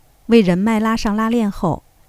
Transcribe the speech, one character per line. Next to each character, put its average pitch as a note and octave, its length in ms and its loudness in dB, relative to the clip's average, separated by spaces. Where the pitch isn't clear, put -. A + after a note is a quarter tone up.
为 A#3 120 6
人 F3+ 180 2
脉 G#3+ 220 0
拉 A3+ 160 -2
上 A3 180 -4
拉 A3 160 -2
链 A3+ 220 0
后， - 320 -4